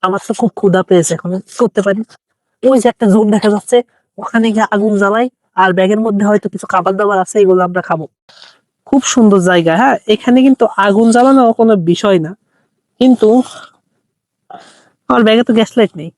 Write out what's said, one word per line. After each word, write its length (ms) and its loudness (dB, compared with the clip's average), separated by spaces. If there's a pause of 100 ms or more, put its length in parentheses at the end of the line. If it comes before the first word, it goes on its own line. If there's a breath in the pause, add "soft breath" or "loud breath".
আমার 240 -4
তো 80 -6
খুব 200 -2
ক্ষুধা 280 0
পেয়েছে 320 0
এখন, 160 -10 (100)
কি 180 -20
করতে 240 -2
পারি? 180 -2 (640)
ওই 180 2
যে 80 0
একটা 220 -2
জোন 200 2
দেখা 200 0
যাচ্ছে, 260 -2 (420)
ওখানে 320 -2
গিয়ে 200 -2
আগুন 280 -2
জ্বালাই, 280 -2 (280)
আর 180 0
ব্যাগের 280 0
মধ্যে 260 -2
হয়তো 220 0
কিছু 180 -12
খাবার 300 -4
দাবার 280 -2
আছে, 160 -8
এগুলো 240 2
আমরা 180 -4
খাবো। 240 -6 (800 soft breath)
খুব 180 0
সুন্দর 360 2
জায়গা, 360 0
হ্যাঁ। 200 0 (100)
এখানে 360 0
কিন্তু 220 2 (120)
আগুন 340 2
জ্বালানো 320 4 (100)
কোনো 220 2 (160)
বিষয় 280 0
না, 140 -6 (680)
কিন্তু 280 2 (1800 loud breath)
আমার 160 2
ব্যাগে 180 2
তো 120 -2
গ্যাস 220 0
লাইট 200 0
নেই। 220 -14